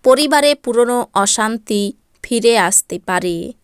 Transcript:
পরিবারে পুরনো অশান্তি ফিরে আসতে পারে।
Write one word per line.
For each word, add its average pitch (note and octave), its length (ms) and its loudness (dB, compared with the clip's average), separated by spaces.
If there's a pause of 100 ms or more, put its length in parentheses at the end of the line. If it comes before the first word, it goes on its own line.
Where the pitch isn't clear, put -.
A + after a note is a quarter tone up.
পরিবারে D4 500 2
পুরনো A#3+ 600 -2
অশান্তি G#3+ 760 -2 (300)
ফিরে A#3 360 2
আসতে F3+ 480 0
পারে। F3+ 460 -4 (120)